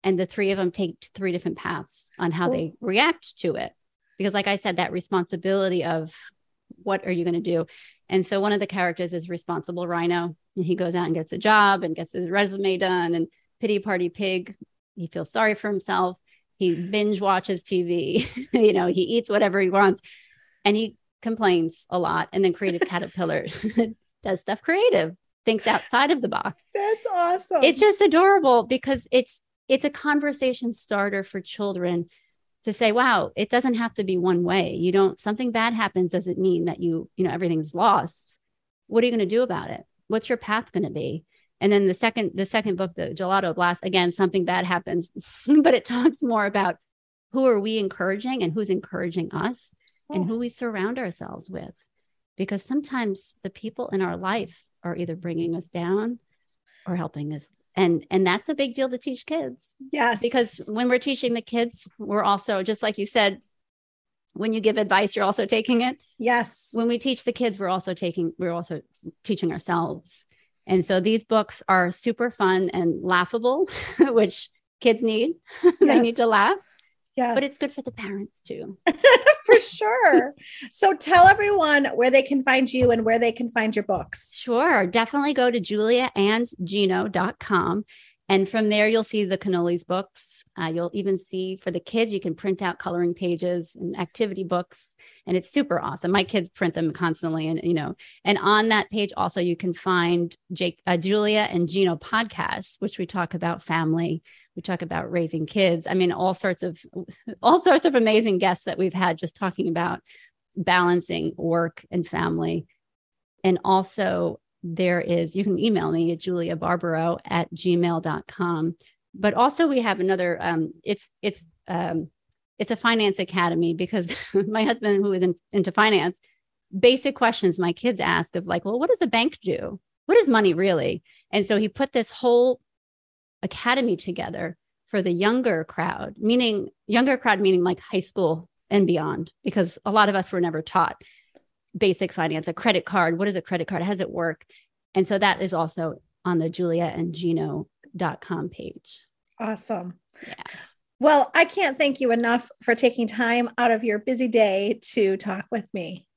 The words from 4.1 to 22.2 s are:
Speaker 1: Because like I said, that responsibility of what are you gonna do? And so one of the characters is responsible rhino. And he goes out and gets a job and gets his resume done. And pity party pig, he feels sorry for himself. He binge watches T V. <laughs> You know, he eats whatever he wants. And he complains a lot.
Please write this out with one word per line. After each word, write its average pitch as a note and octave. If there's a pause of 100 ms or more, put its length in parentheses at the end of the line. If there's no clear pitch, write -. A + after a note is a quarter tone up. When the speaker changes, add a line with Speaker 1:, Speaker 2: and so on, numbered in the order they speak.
Speaker 1:
Because F#3+
like G3+
I G3+
said, F#3+
that F3
responsibility F#3
of D#3+ (720)
what G3
are F#3
you E3+
gonna E3+
do? E3 (420)
And F#3+
so G3
one G#3
of G3+
the G3+
characters F3+
is E3+
responsible F3
rhino. E3+ (220)
And F#3
he F3+
goes F3+
out F3
and D#3+
gets D#3+
a F3
job G3+
and D#3+
gets -
his F3+
resume G3
done. F3+
And E3 (320)
pity G#3
party F#3
pig, F#3+ (400)
he E3+
feels D#3+
sorry A3
for G#3
himself. F#3 (400)
He F3
binge G#3
watches F#3+
T F3+
V. F3
<laughs> -
You A3
know, F3+
he F3+
eats A#3
whatever G3+
he F#3
wants. G3 (640)
And G#3
he A3 (260)
complains F#3
a F3+
lot. D#3+